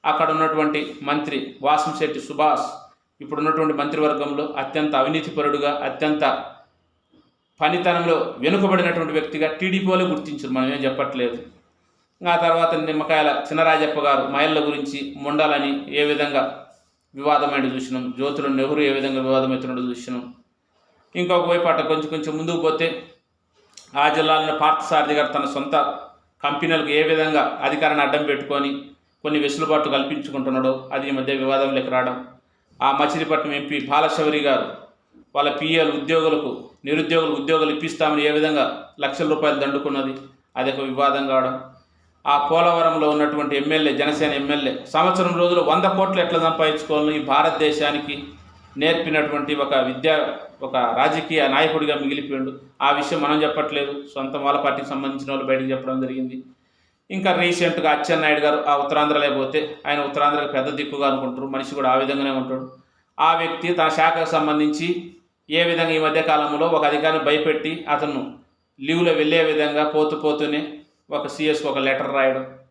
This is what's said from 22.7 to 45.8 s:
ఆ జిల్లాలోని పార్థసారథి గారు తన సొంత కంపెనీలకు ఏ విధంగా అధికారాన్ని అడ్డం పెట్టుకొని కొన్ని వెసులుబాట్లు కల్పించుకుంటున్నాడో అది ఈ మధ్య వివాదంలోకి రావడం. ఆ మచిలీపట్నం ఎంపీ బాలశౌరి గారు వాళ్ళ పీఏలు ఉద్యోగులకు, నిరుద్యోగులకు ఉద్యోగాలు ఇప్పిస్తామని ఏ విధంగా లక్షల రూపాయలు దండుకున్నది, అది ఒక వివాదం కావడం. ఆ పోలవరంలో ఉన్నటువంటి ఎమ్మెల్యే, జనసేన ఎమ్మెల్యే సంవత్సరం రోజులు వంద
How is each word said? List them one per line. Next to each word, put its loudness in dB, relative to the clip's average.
ఆ 6
జిల్లాలోని 2
పార్థసారథి 2
గారు 2
తన -2
సొంత -2
కంపెనీలకు 0
ఏ 4
విధంగా 2
అధికారాన్ని 2
అడ్డం 0
పెట్టుకొని -2
కొన్ని 0
వెసులుబాట్లు 0
కల్పించుకుంటున్నాడో -2
అది -4
ఈ -2
మధ్య -2
వివాదంలోకి 0
రావడం. 0
ఆ 4
మచిలీపట్నం 0
ఎంపీ -4
బాలశౌరి 2
గారు 2
వాళ్ళ 2
పీఏలు 2
ఉద్యోగులకు, 0
నిరుద్యోగులకు 0
ఉద్యోగాలు 2
ఇప్పిస్తామని 0
ఏ 4
విధంగా 2
లక్షల -2
రూపాయలు 2
దండుకున్నది, -2
అది 0
ఒక -6
వివాదం 2
కావడం. 0
ఆ 4
పోలవరంలో 4
ఉన్నటువంటి 0
ఎమ్మెల్యే, 2
జనసేన 0
ఎమ్మెల్యే -2
సంవత్సరం 2
రోజులు 4
వంద 4